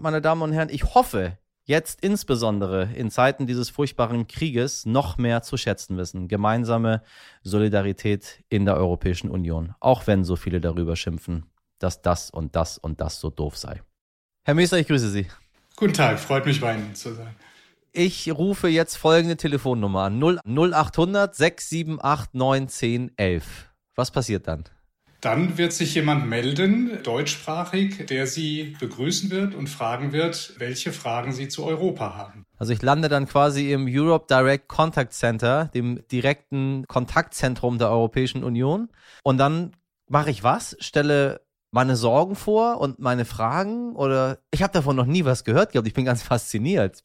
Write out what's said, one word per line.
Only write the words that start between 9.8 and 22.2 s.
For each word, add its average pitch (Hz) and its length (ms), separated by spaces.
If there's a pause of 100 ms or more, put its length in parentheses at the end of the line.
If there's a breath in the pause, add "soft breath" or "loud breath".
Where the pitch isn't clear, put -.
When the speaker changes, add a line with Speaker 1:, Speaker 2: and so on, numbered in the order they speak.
Speaker 1:
auch 127 260
wenn 98 160
so 87 140
viele 90 240
darüber 85 340
schimpfen, 82 520 (340)
dass 92 220
das - 280
und 80 240
das 82 240
und 80 220
das 76 180
so 78 120
doof 76 260
sei. - 260 (640)
Herr 147 100
Meester, 175 240
ich 156 80
grüße 123 240
Sie. 98 160 (480)
Speaker 2:
Guten 196 200
Tag, - 260
freut 135 260
mich, 139 140
bei 117 120
Ihnen 104 220
zu 117 180
sein. 113 220 (560 soft breath)
Speaker 1:
Ich 175 420
rufe 185 360
jetzt 165 280
folgende 165 400
Telefonnummer 120 680
an, 101 180
null, 170 240
null 151 280
achthundert 185 640
sechs - 340
sieben 160 320
acht 139 360